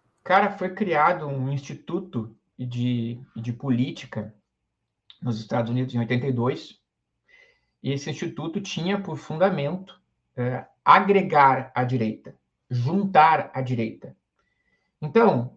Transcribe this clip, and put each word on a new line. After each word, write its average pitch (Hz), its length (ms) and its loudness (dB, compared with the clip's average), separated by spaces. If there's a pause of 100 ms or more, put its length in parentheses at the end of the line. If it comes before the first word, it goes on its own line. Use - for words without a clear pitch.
(220)
Cara, 196 300 2
foi 185 180 -4
criado 165 560 0
um 135 260 -4
instituto 139 840 -8 (220)
de, 120 640 -4 (140)
de 117 180 -8
política 120 800 -4 (880)
nos 110 200 -4
Estados 117 300 -4
Unidos 127 240 -2
em 120 40 -2
oitenta 123 300 -2
e 135 40 0
dois, 120 460 -4 (1040)
e 135 120 -4
esse 139 180 -6
instituto 165 500 -8
tinha 190 400 -4
por 160 160 -8
fundamento, 160 840 -2 (360)
eh, 127 280 -4 (200)
agregar 151 880 6
a 127 100 0
direita, 113 500 -4 (340)
juntar 160 840 4
a 131 60 -6
direita. 117 560 -6 (840)
Então, 151 560 2